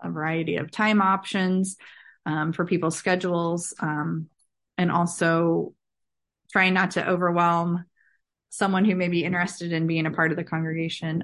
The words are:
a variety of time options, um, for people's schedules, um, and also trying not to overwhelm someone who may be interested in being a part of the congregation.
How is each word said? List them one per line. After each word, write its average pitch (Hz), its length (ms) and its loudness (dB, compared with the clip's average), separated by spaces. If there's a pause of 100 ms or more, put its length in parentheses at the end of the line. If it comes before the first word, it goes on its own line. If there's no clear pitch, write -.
a 170 60 -6
variety 160 480 -2
of 156 120 -6
time 214 320 2
options, 190 760 0 (500)
um, 156 260 0
for 175 120 -2
people's 160 300 0
schedules, 175 840 -2
um, 156 480 -4 (500)
and 180 140 2
also 170 840 0 (760)
trying 185 220 4
not 185 180 2
to - 160 -2
overwhelm 175 800 2 (640)
someone 190 360 2
who 202 100 4
may 180 120 0
be 170 160 0
interested 175 480 -2
in 165 140 0
being 165 200 0
a 160 60 -2
part 160 200 2
of 151 60 -4
the 170 60 -4
congregation. 165 800 -4